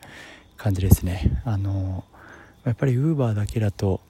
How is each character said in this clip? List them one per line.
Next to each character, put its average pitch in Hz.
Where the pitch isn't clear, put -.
感 101
じ 90
で -
す -
ね。 -
あ 110
の、 98
や 120
っ -
ぱ -
り 127
Uber 135
だ 104
け 110
だ 104
と 95